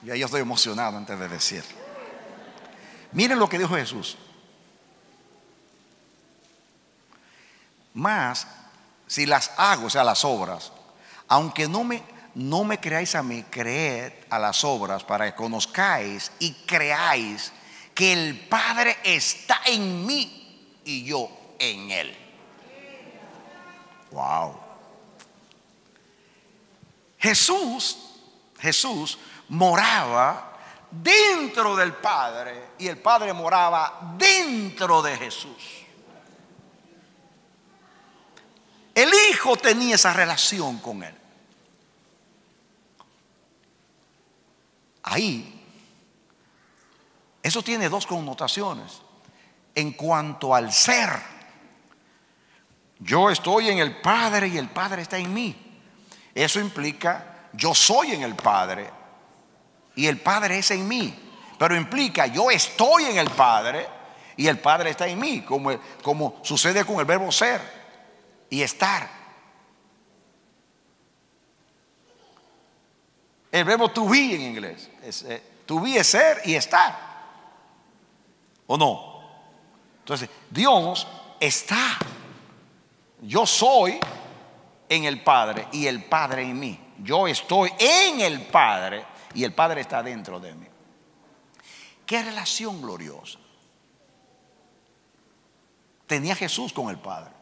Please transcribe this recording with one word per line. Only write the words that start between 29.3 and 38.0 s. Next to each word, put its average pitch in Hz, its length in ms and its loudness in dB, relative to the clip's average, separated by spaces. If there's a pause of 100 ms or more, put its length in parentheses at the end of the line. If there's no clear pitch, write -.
moraba 170 1120 2 (320)
dentro 285 840 2
del 180 180 0
Padre 123 840 -4
y 185 100 -6
el 165 100 -8
Padre 214 340 2
moraba 170 840 0
dentro 214 840 2
de 143 140 -2
Jesús. 123 680 -12 (3000)